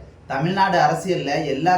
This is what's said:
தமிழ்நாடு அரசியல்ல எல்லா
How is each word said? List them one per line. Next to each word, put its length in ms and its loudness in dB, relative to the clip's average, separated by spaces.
தமிழ்நாடு 500 0
அரசியல்ல 560 0
எல்லா 240 2